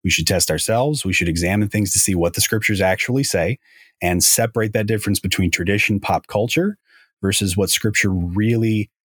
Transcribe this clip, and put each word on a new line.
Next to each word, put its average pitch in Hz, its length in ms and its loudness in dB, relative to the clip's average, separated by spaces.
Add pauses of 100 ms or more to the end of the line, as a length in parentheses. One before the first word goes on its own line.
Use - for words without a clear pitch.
We 92 60 2
should - 160 0
test 92 240 0
ourselves. 120 540 0
We 95 80 -2
should 87 160 0
examine 90 400 0
things 104 240 0
to - 60 0
see - 160 0
what 85 200 0
the - 60 -6
Scriptures 107 400 0
actually 120 440 2
say 92 340 0 (420)
and 87 220 0
separate 113 500 0
that 107 140 0
difference 104 340 0
between 92 300 0
tradition, 101 500 0
pop - 260 -2
culture, 160 520 -2 (420)
versus 98 360 0
what 98 140 0
Scripture - 400 0
really 107 800 0 (140)